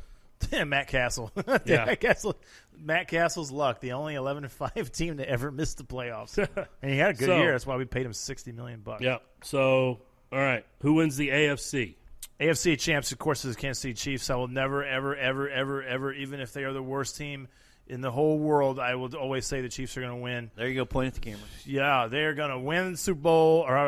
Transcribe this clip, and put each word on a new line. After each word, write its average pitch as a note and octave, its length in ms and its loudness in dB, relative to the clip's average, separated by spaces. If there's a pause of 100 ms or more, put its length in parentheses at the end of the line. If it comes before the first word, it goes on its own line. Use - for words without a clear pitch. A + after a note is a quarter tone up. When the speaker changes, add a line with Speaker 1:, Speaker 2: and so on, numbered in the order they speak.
(160)
Speaker 1:
<laughs> - 340 -8
Damn, G3 180 0
Matt C#3 200 2
Castle. B2 460 0
<laughs> - 120 -4 (180)
Speaker 2:
Yeah. B2+ 220 4
Speaker 1:
Matt - 140 0
Castle. A3 360 2 (400)
Matt D#3+ 320 -2
Castle's E3 420 0
luck. C3+ 300 0
The B2 120 -6
only D3+ 240 -6
eleven C#3 280 -4
and B2+ 80 -12
five C#3 400 -6
<laughs> - 0 -
team D#3+ 240 -2
that C3+ 120 -6
ever C3+ 220 0
missed C#3+ 280 -4
the C3+ 60 -12
playoffs. A#2 540 -8
Speaker 2:
<laughs> - 440 -4
Speaker 1:
And C3+ 100 -2
he C3+ 60 2
had E3+ 120 6
a F3 40 0
good B2+ 120 0
Speaker 2:
So F3 120 4
Speaker 1:
year. F3 140 6
That's B2+ 140 -2
why C3 100 -2
we C3 100 -2
paid B2+ 180 -2
him A#2+ 80 -6
sixty B2+ 400 -10
million A#2 280 -14
bucks. G#2+ 220 -10
Speaker 2:
Yep. B2+ 200 0 (220)
So, C3 560 4 (320)
all B2+ 60 -2
right. C3 260 2 (160)
Who D3 140 6
wins D#3+ 220 4
the C#3+ 140 0
A D3 200 4
F C#3 100 -2
C? A#2 360 -4 (420)
Speaker 1:
A D3+ 120 4
F D#3 80 2
C E3 180 4
champs, D3 360 0
of B2+ 60 -10
course, D3 280 -2
is A#2+ 100 -4
the - 60 -14
Kansas C3+ 180 -6
City B2+ 140 -6
Chiefs. C3+ 340 -6
I C3+ 80 0
will B2+ 120 -2
never, C3+ 360 -2
ever, C#3 320 -2
ever, C3+ 320 -2
ever, C3+ 340 -2
ever, C3 300 -4
even C#3 280 -8
if B2 120 -10
they C#3 120 -6
are C3+ 100 -4
the C3+ 80 -6
worst C3+ 340 -4
team C#3+ 320 -10 (380)
in B2+ 160 -8
the C3 80 -2
whole D3+ 280 4
world, C#3+ 400 4
I B2+ 180 0
will B2+ 200 -6
always C3+ 300 -4
say C3+ 160 -4
the B2 80 -6
Chiefs C3 260 -8
are C3 60 -6
gonna B2 160 -8
win. B2 360 -6
Speaker 3:
There A#2 140 -4
you C3 60 -2
go. B2+ 100 2
Point B2+ 220 0
at C3 80 -4
the - 60 -6
camera. G#2 200 -8 (240)
Speaker 1:
Yeah, C3+ 440 2
they're D3+ 260 0
gonna C#3 260 -4
win E3+ 320 0
the D#3+ 60 -8
Super F3 240 0
Bowl. D#3+ 440 8
Or, C3 220 4